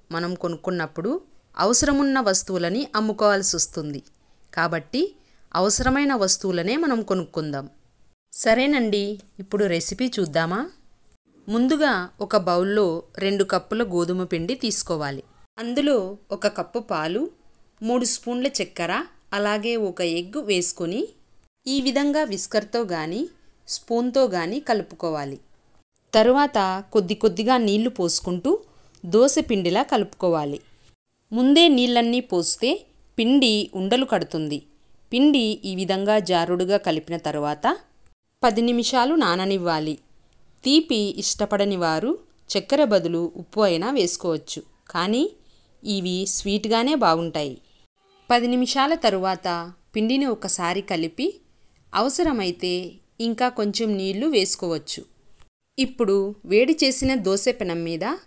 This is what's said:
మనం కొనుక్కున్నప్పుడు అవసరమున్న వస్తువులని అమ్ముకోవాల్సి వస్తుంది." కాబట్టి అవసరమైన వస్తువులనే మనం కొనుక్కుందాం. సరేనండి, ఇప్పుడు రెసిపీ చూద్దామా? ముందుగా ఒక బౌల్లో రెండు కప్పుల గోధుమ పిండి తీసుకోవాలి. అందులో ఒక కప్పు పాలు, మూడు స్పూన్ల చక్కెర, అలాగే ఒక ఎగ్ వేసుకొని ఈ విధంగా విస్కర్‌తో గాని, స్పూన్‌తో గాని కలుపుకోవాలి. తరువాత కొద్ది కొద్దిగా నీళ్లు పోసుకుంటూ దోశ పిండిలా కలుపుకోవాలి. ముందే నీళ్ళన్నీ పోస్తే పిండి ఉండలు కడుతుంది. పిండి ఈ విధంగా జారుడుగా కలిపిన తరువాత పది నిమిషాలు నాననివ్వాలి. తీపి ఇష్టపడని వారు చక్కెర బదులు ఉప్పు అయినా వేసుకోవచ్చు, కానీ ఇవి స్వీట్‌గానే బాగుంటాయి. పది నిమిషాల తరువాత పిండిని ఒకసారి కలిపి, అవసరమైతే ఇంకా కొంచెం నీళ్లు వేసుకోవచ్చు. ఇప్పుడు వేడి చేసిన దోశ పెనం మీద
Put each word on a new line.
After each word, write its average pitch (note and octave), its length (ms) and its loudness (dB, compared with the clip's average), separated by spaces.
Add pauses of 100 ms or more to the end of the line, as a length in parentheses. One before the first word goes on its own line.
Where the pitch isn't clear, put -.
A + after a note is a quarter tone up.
(120)
మనం F3 220 -4
కొనుక్కున్నప్పుడు F3 880 -6 (380)
అవసరమున్న C4+ 640 2
వస్తువులని F#3+ 760 0
అమ్ముకోవాల్సి G#3 600 0
వస్తుంది." D3+ 460 -4 (520)
కాబట్టి E3+ 600 -2 (400)
అవసరమైన B3+ 600 2
వస్తువులనే F#3+ 600 0
మనం C#4 260 0
కొనుక్కుందాం. D#3 680 -6 (600)
సరేనండి, A3 880 0 (180)
ఇప్పుడు G3+ 260 -2
రెసిపీ F#3+ 540 0
చూద్దామా? F3 520 -2 (800)
ముందుగా A#3+ 600 2 (120)
ఒక G3+ 160 0
బౌల్లో F3+ 680 2 (160)
రెండు G3 260 0
కప్పుల G3 380 -2
గోధుమ F3+ 420 -2
పిండి E3+ 300 -4
తీసుకోవాలి. D3+ 680 2 (360)
అందులో A#3 600 -2 (140)
ఒక G3+ 140 -4
కప్పు G3+ 320 -6
పాలు, G3 520 -4 (520)
మూడు A#3+ 220 0
స్పూన్ల A#3+ 420 0
చక్కెర, G#3 580 -4 (280)
అలాగే G#3+ 440 -2
ఒక G3 240 -4
ఎగ్ F3 380 -4
వేసుకొని G3 720 -2 (580)
ఈ C4+ 140 -2
విధంగా C#4 440 0
విస్కర్‌తో G#3+ 600 -2
గాని, F3+ 440 -6 (400)
స్పూన్‌తో B3 560 0
గాని F#3 360 -4
కలుపుకోవాలి. D#3 800 -6 (760)
తరువాత A3 800 2
కొద్ది G3+ 220 2
కొద్దిగా G#3+ 420 2
నీళ్లు A3 340 2
పోసుకుంటూ F3+ 680 0 (480)
దోశ A3+ 280 4 (160)
పిండిలా F#3+ 320 0
కలుపుకోవాలి. F3+ 800 -2 (720)
ముందే C#4+ 360 6
నీళ్ళన్నీ B3 520 2
పోస్తే B3 640 0 (340)
పిండి A#3 560 4
ఉండలు G3 300 0
కడుతుంది. D#3 580 -4 (500)
పిండి C4+ 320 4 (200)
ఈ G3 100 -6
విధంగా F#3+ 440 0
జారుడుగా F3+ 580 0
కలిపిన E3 400 -2
తరువాత D3+ 600 -2 (680)
పది A#3 200 4
నిమిషాలు A#3+ 520 0
నాననివ్వాలి. F3+ 840 0 (680)
తీపి B3+ 580 2
ఇష్టపడని G3+ 540 -2
వారు F3 420 -2 (340)
చక్కెర C#4 320 2
బదులు E3+ 520 0
ఉప్పు G3 240 -6
అయినా F#3+ 300 2
వేసుకోవచ్చు, F3 720 0 (280)
కానీ A3 400 0 (540)
ఇవి F#3 420 -4
స్వీట్‌గానే A3 680 0
బాగుంటాయి. E3 640 0 (720)
పది A#3+ 160 2
నిమిషాల B3+ 480 0
తరువాత F#3 800 -2 (240)
పిండిని B3+ 300 0
ఒకసారి F#3+ 560 0
కలిపి, F#3+ 580 -4 (540)
అవసరమైతే F#3 960 0 (300)
ఇంకా A#3 280 -2
కొంచెం G#3+ 480 -2
నీళ్లు F#3+ 300 -4
వేసుకోవచ్చు. F#3 800 0 (760)
ఇప్పుడు G3+ 560 0 (100)
వేడి A#3+ 300 4 (100)
చేసిన C4+ 300 4
దోశ G3 340 2
పెనం E3+ 360 -2
మీద E3 200 -6 (220)